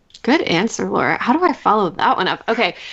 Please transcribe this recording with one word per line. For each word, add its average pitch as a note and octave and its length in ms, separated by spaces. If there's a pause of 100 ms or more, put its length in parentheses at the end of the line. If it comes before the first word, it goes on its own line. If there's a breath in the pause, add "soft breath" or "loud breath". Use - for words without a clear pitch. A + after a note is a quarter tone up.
(220)
Good D#4 200
answer, F#3 460
Laura. E3 340
How A#3 100
do E4+ 120
I D#4 80
follow G#3+ 380
that A#3 260
one F#3 100
up? - 220
Okay. A3 260 (180 loud breath)